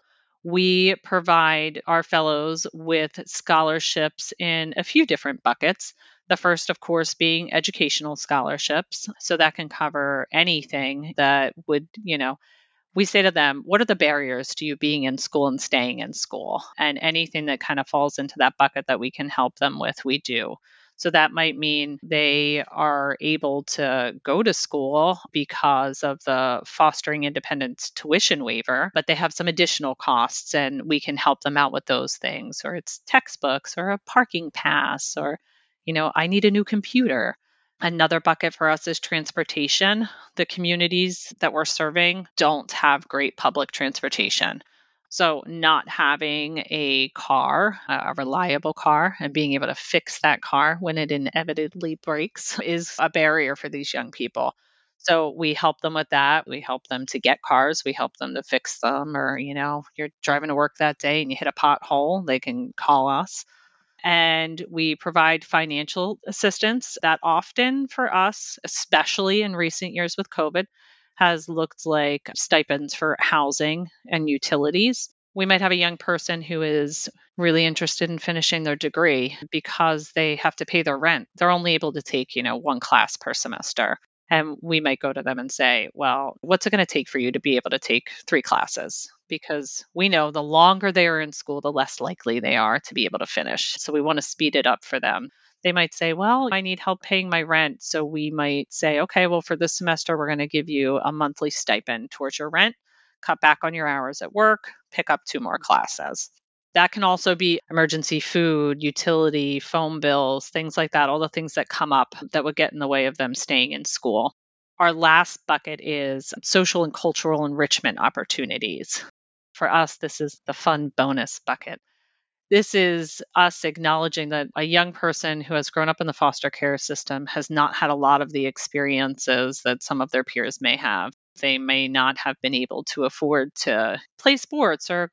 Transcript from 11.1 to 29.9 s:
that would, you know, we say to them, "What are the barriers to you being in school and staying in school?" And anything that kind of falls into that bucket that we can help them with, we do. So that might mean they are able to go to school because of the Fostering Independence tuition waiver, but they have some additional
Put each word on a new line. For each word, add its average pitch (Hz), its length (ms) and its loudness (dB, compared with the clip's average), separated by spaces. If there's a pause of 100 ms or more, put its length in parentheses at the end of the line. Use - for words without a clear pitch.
that 139 380 4 (140)
would, 147 200 0 (160)
you 165 140 -2
know, 135 220 -4 (540)
we 190 120 4
say 202 160 2
to 190 100 6
them, 143 320 2
"What 196 160 4
are 233 60 4
the 208 100 2
barriers 143 600 0
to 156 100 -8
you 147 100 -4
being 147 300 0
in 131 120 -2
school 143 300 0
and 127 140 -2
staying 123 380 0
in 113 120 -10
school?" - 500 -6 (160)
And 147 240 0
anything 160 440 -2
that 139 160 -2
kind 143 180 -2
of 135 80 -4
falls 143 320 0
into 139 200 -8
that 131 180 4
bucket 139 300 0
that 127 120 0
we 123 120 -4
can 143 180 -8
help 127 280 -2
them 143 220 -2
with, - 240 -6
we 135 160 -2
do. 117 380 -6 (400)
So 175 120 -2
that 156 220 4
might 160 260 -2
mean 147 460 -2
they 147 640 0
are 143 520 0
able 151 420 -2 (120)
to 131 480 -2
go 160 200 2
to 220 100 2
school 151 680 0 (100)
because 139 720 0
of 139 220 -4
the 131 400 0
Fostering 151 580 2
Independence 143 680 -6
tuition 151 520 2
waiver, 123 500 -2
but 156 140 0
they 160 80 2
have 160 180 0
some 175 140 -4
additional 156 480 0